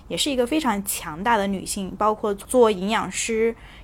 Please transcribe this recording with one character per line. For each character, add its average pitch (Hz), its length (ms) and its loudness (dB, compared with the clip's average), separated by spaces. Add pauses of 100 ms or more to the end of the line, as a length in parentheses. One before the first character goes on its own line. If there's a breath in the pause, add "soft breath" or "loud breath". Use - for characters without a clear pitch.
也 170 80 -6
是 - 160 -2
一 247 60 0
个 240 100 2
非 311 100 0
常 208 280 0
强 165 360 -8
大 233 140 2
的 202 120 2
女 196 180 -4
性， 185 320 -6
包 214 180 2
括 214 180 -2
做 220 380 4
营 190 180 -2
养 190 220 -2
师， 226 420 0 (300 loud breath)